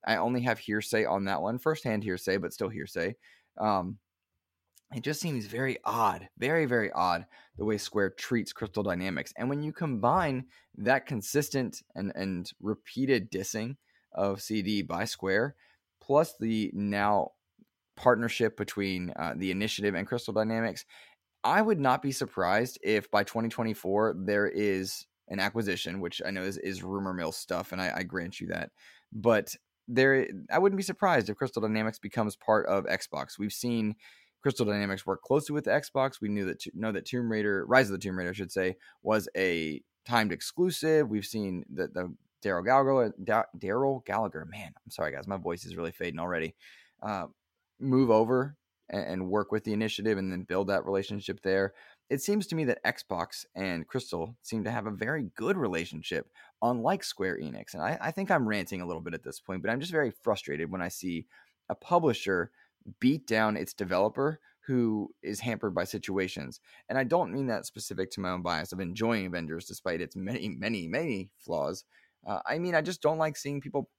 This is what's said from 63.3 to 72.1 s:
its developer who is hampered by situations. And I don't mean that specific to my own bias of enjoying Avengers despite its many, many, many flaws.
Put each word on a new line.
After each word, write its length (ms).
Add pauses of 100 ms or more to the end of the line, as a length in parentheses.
its 160
developer 680 (280)
who 420 (140)
is 160
hampered 340
by 100
situations. 760 (280)
And 120
I 40
don't 300
mean 140
that 180
specific 460
to 80
my 100
own 140
bias 280
of 80
enjoying 460
Avengers 400
despite 360
its 140
many, 340
many, 380
many 520
flaws. 460 (420)